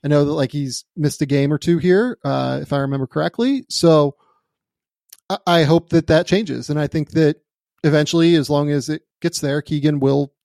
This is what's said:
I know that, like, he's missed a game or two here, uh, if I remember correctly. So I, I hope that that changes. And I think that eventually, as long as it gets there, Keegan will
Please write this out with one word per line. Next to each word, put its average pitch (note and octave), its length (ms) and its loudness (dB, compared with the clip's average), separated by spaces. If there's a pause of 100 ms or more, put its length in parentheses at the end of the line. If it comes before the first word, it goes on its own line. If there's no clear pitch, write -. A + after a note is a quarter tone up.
I C#3+ 40 -6
know D3 180 4
that, C#3+ 80 -2
like, C#3+ 180 -2
he's C#3 340 -8 (100)
missed D3+ 260 -2
a D3 60 -2
game C#3+ 260 0
or D3 60 -2
two E3+ 180 0
here, G3+ 460 2
uh, C3 400 -4
if - 100 -6
I C#3+ 60 -2
remember C#3 260 -4
correctly. A#3+ 640 -4
So D3+ 460 2 (1120)
I, G3 160 -4
I E3+ 200 4
hope E3 240 2
that E3 180 0
that D#3+ 180 2
changes. D3+ 460 -4
And D3 80 -2
I D3 80 -2
think D3+ 240 -6
that D#3 300 2 (420)
eventually, E3 500 2
as C#3+ 160 2
long D3 220 0
as C#3+ 180 -4
it - 140 -6 (180)
gets - 180 -4
there, C#3+ 220 -2
Keegan D3 380 -2
will C#3 340 0 (120)